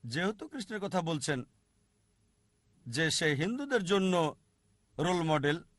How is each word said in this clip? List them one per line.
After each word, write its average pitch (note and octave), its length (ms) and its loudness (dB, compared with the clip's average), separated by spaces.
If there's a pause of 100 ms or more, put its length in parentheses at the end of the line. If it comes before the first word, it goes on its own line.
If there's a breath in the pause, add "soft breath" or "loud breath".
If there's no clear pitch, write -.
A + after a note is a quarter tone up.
যেহেতু F#3 420 -4
কৃষ্ণের A3+ 320 -8
কথা F#3 220 -2
বলছেন D3+ 420 -2 (1400)
যে D3 240 0
সে D#3 240 2
হিন্দুদের A#3+ 480 0
জন্য F3+ 520 2 (640)
রোল E3+ 260 2
মডেল D3+ 400 2 (160)